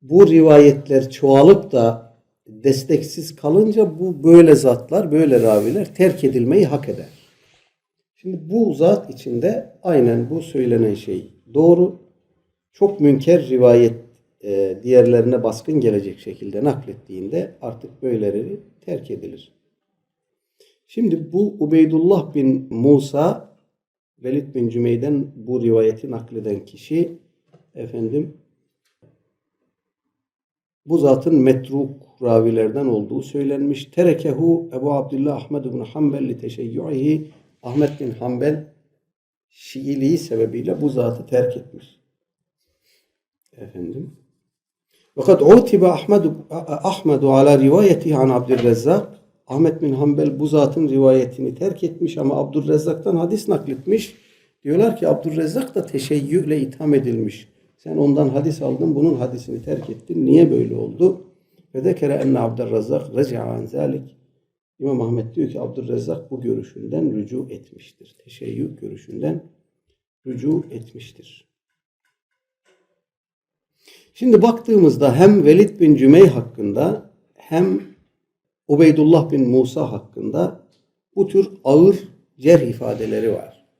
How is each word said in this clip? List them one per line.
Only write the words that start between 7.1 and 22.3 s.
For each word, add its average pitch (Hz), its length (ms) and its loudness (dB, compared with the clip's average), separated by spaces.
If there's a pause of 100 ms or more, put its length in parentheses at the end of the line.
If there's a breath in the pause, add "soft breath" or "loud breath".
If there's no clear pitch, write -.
Şimdi 165 360 -14
bu 208 240 0
zat 170 360 2
içinde 135 640 -6 (100)
aynen 120 480 2
bu 160 120 -6
söylenen 117 520 -2
şey - 400 -12 (200)
doğru. 175 460 2 (720)
Çok 202 280 -2
münker 143 480 2
rivayet, 120 460 4 (500)
e, 98 380 -4
diğerlerine 120 600 4
baskın 131 380 -4
gelecek 101 380 -2
şekilde 101 460 -10
naklettiğinde 131 960 -8
artık - 420 -16
böyleleri 117 580 -6 (200)
terk - 300 -12
edilir. - 420 -16 (1300)
Şimdi 160 460 -4
bu 202 260 -2
Ubeydullah 160 760 0